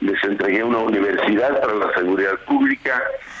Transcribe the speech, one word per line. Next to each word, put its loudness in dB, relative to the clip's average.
les 0
entregué 0
una 0
universidad 2
para 0
la -2
seguridad 0
pública, 0